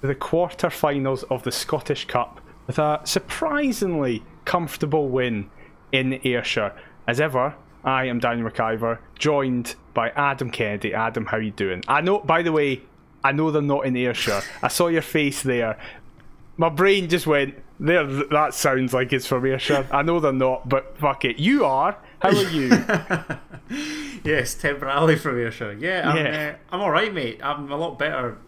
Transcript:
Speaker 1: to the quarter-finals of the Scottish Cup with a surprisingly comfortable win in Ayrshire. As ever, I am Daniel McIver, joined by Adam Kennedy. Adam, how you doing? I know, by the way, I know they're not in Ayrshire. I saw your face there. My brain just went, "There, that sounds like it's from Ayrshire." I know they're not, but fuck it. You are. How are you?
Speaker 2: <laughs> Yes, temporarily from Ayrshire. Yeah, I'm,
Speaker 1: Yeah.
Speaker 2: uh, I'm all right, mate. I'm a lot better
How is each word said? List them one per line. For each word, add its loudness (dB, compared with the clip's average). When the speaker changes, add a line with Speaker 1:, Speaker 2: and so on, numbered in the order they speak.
Speaker 1:
to -4
the 0
quarter-finals 0
of -4
the -4
Scottish -4
Cup -4
with -2
a 2
surprisingly -2
comfortable 0
win 0
in 0
Ayrshire. 0
As 2
ever, 2
I 2
am -2
Daniel 0
McIver, -2
joined 0
by 0
Adam 0
Kennedy. -2
Adam, -2
how -2
you -2
doing? -2
I 4
know, 2
by 2
the 0
way, 2
I 2
know 2
they're 2
not 2
in 0
Ayrshire. 0
I 2
saw 2
your 2
face 0
there. 0
My 2
brain 2
just 0
went, 2
"There, 4
that 0
sounds 2
like 2
it's 0
from 0
Ayrshire." 2
I 4
know 2
they're 2
not, 0
but 0
fuck 0
it. -2
You 4
are. 2
How 4
are 4
you? 2
Speaker 2:
<laughs> 6
Yes, 0
temporarily 2
from -2
Ayrshire. -6
Yeah, -2
I'm, 2
Speaker 1:
Yeah. -2
Speaker 2:
uh, -14
I'm -4
all 0
right, 0
mate. -4
I'm -6
a -4
lot -4
better -4